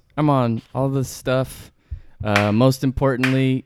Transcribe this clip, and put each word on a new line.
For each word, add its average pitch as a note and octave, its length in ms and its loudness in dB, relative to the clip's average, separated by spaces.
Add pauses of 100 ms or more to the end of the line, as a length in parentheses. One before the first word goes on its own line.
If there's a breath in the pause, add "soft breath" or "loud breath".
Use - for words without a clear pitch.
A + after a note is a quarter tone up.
(180)
I'm D3+ 120 2
on A#2+ 320 0 (120)
all C3+ 160 -2
this C3+ 200 -2
stuff. - 600 -6 (520 soft breath)
Uh, G#2 280 2
most B2+ 320 4
importantly, C3 840 0